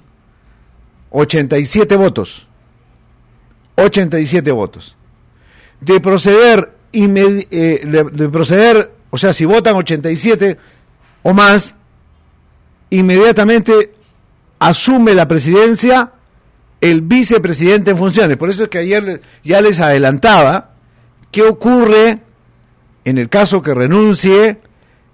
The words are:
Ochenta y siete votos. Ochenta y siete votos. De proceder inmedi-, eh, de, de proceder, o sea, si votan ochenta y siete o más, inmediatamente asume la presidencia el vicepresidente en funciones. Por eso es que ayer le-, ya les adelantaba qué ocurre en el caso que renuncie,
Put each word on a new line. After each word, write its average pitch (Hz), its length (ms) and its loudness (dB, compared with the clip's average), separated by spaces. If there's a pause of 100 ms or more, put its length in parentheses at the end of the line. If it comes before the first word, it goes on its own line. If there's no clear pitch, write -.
(1080)
Ochenta 147 480 -2
y 147 80 -2
siete 202 300 0
votos. 180 540 -4 (1300)
Ochenta 180 440 -2
y 156 60 -2
siete 147 260 -2
votos. 104 460 -8 (840)
De 180 220 0
proceder 196 720 2 (180)
inmedi-, 202 580 0
eh, 165 360 -2
de, 156 180 0
de 147 240 -4
proceder, 196 640 0 (180)
o - 80 -10
sea, 190 140 0
si 160 140 -4
votan 208 320 0
ochenta 160 340 -6
y 170 60 -6
siete 196 400 -2 (680)
o 175 100 0
más, 202 420 0 (1120)
inmediatamente 208 1040 2 (680)
asume 220 560 2
la 165 140 0
presidencia 220 840 0 (680)
el 165 200 0
vicepresidente 190 880 0
en 185 60 -2
funciones. 180 400 0
Por 170 120 -4
eso 196 140 -4
es 214 60 -6
que 180 100 -8
ayer 190 240 -4
le-, 185 180 -10 (220)
ya 175 180 0
les 208 180 0
adelantaba 147 920 0 (600)
qué 214 120 0
ocurre 220 760 2 (840)
en 131 120 -2
el 120 120 -4
caso 202 320 0
que 143 120 -4
renuncie, 196 840 0 (540)